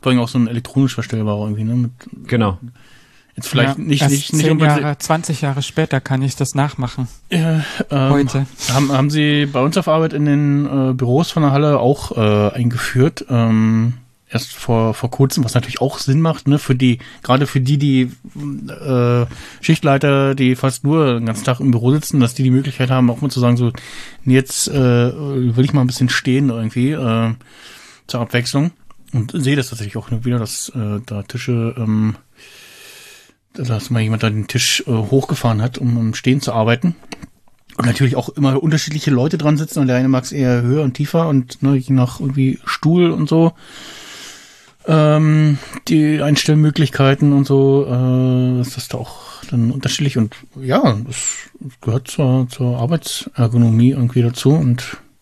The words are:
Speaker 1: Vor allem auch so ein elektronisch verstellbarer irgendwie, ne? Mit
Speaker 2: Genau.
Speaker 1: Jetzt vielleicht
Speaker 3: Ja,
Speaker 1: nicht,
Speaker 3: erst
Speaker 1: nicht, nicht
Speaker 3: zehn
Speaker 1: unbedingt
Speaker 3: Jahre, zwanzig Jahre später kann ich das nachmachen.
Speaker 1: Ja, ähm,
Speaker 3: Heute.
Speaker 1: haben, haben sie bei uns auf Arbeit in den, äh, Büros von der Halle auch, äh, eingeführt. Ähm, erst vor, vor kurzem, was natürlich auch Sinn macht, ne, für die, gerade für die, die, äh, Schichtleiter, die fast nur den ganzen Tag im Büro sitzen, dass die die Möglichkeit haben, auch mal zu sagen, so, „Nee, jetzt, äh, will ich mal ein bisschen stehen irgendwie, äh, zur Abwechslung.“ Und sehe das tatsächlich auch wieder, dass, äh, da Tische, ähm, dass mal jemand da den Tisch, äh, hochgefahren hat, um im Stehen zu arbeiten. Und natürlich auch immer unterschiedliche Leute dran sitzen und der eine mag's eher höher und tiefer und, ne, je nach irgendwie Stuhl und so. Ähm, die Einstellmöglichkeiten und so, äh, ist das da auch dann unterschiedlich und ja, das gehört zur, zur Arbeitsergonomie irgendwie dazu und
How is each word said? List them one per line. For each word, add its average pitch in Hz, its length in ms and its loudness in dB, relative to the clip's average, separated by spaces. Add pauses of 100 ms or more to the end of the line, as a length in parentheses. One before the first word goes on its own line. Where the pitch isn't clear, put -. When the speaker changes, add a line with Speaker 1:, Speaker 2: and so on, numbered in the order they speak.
Speaker 1:
Vor 131 120 0
allem 123 80 4
auch 117 80 -2
so - 100 -2
ein 117 100 2
elektronisch 123 460 -2
verstellbarer 107 480 -4
irgendwie, 107 220 -4
ne? 113 100 -2
Mit 123 160 0 (360)
Speaker 2:
Genau. 107 320 0 (760)
Speaker 1:
Jetzt - 120 -12
vielleicht 135 300 2
Speaker 3:
Ja, - 60 -8
Speaker 1:
nicht, 143 180 0
Speaker 3:
erst 143 120 4
Speaker 1:
nicht, 139 180 -4
nicht 156 120 2
Speaker 3:
zehn 156 80 4
Speaker 1:
unbedingt 156 280 4
Speaker 3:
Jahre, 147 180 -2
zwanzig 160 420 -2
Jahre 139 220 -2
später 147 380 -2
kann 131 220 -2
ich 135 140 -2
das - 180 -4
nachmachen. 135 540 -4 (240)
Speaker 1:
Ja, 160 320 0 (260)
ähm, 139 200 2
Speaker 3:
Heute. 139 360 2 (260)
Speaker 1:
haben, 139 200 2
haben 139 180 2
sie 147 360 2
bei 139 140 -2
uns 147 160 2
auf 185 120 -2
Arbeit 160 240 2
in 147 120 0
den, 143 680 2
äh, 127 40 0
Büros 127 380 0
von 160 100 0
der 143 80 4
Halle 143 300 2
auch, - 360 0
äh, 104 380 2
eingeführt. 123 760 0
Ähm, 113 680 2 (340)
erst - 240 -6
vor, 113 420 0
vor 120 160 -6
kurzem, 135 340 0
was 120 100 -6
natürlich - 260 -2
auch 135 180 -2
Sinn 139 220 0
macht, 160 280 -2
ne, 147 100 2
für - 160 0
die, 123 240 2 (240)
gerade 135 240 2
für 135 140 0
die, 139 180 0
die, 131 320 2 (580)
äh, 123 580 0 (340)
Schichtleiter, 139 720 2
die 127 220 2
fast 131 280 -4
nur 143 300 2
den 117 120 -4
ganzen 113 180 -6
Tag 123 160 0
im 139 100 2
Büro 120 220 2
sitzen, 151 280 0
dass 123 140 2
die 139 80 -4
die 131 80 2
Möglichkeit 131 400 0
haben, 127 200 4
auch 117 100 -6
mal 143 100 -2
zu 127 100 -4
sagen, 120 160 4
so, 120 160 0 (520)
„Nee, 127 100 2
jetzt, - 340 0
äh, - 60 -6
will 127 880 2
ich 139 80 -2
mal 143 100 2
ein 123 40 2
bisschen 127 220 0
stehen 135 400 0
irgendwie, 117 440 -2
äh, 113 420 0 (720)
zur 120 140 -6
Abwechslung.“ 127 520 -2 (400)
Und 117 220 -4
sehe 143 220 0
das 131 120 -4
tatsächlich 110 280 -10
auch 107 140 -10
wieder, 120 280 -2
dass, - 320 -8
äh, 104 360 -6
da 104 160 -8
Tische, 117 560 -4
ähm, 107 380 -2 (1400)
dass 117 380 -6
mal 117 120 0
jemand 110 220 -2
da 110 60 2
den 107 180 -4
Tisch, - 380 -2
äh, 143 40 -6
hochgefahren 113 720 0
hat, 123 160 -4
um 120 200 0
im 110 160 -2
Stehen 135 260 0
zu - 120 -6
arbeiten. 117 440 0 (800)
Und 120 100 -2
natürlich 123 300 2
auch 123 140 -4
immer 135 300 0
unterschiedliche 151 500 -2
Leute 139 280 0
dran 151 180 2
sitzen 151 240 -4
und 135 60 2
der 127 100 2
eine 131 120 2
mag's 127 240 0
eher 127 300 0
höher 131 200 2
und 127 120 0
tiefer 165 340 -2
und, 131 340 -2
ne, 139 140 2
je 131 180 0
nach 123 260 2
irgendwie 135 440 0
Stuhl 170 460 2
und 151 180 -2
so. 165 240 4 (1300)
Ähm, 151 720 4 (300)
die 151 320 2
Einstellmöglichkeiten 147 1120 2
und 139 140 4
so, 139 420 4
äh, 127 720 2
ist 123 160 -4
das - 120 -12
da - 100 -8
auch - 520 -14
dann 117 200 2
unterschiedlich 131 480 -4
und 110 160 0 (260)
ja, 131 460 2
das - 300 -6 (440)
gehört 110 280 -4
zur, 131 420 0
zur 123 280 -2
Arbeitsergonomie 120 1120 2
irgendwie 123 320 0
dazu 120 280 2
und 139 480 0 (240)